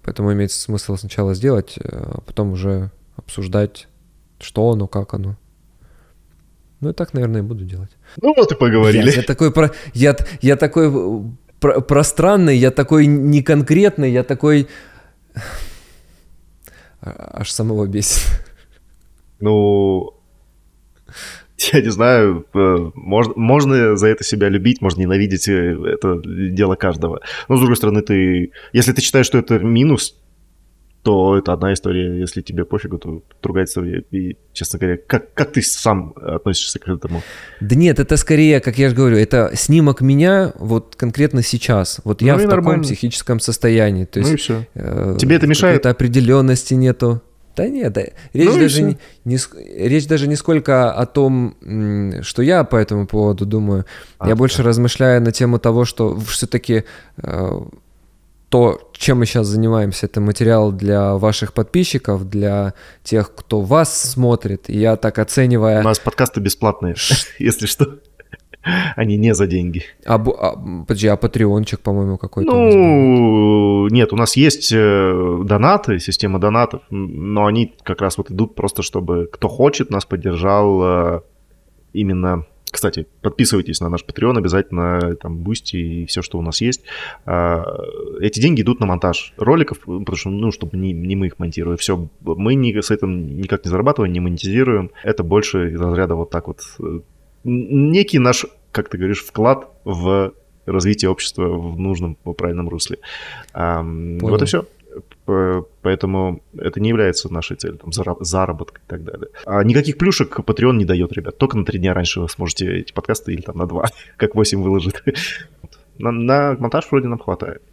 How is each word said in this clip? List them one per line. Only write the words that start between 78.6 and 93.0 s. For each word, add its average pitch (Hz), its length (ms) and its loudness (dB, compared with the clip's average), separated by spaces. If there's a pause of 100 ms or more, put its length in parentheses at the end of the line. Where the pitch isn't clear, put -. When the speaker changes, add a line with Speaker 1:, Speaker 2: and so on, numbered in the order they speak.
Speaker 2:
чтобы 87 500 -4
кто - 160 -4
хочет, 135 420 2
нас 98 160 -4
поддержал, 98 760 0
э, 87 380 0 (720)
именно. 90 520 -2 (260)
Кстати, - 360 -6 (160)
подписывайтесь - 580 -2
на 87 80 -4
наш 87 160 -6
Patreon 120 320 -2
обязательно, 87 800 -2
там, 82 280 -12
Boosty 95 360 -8
и 82 280 -6
все, - 140 -6
что - 180 -10
у 85 40 -4
нас 82 180 -6
есть. 120 220 -2 (420)
А, 85 400 -2 (560)
эти 107 200 -2
деньги 143 200 2
идут 120 200 0
на 107 60 0
монтаж 90 520 -2
роликов, 143 400 0
потому 95 380 -8
что, 95 140 -8
ну, 104 220 -2
чтобы - 240 -10
не, 92 160 -4
не 90 240 -4
мы 95 120 -2
их - 100 -10
монтируем. 85 400 -6
Все, 87 300 -4 (120)
мы 98 360 -2
не, 120 260 0
с - 80 -8
этим 90 500 -4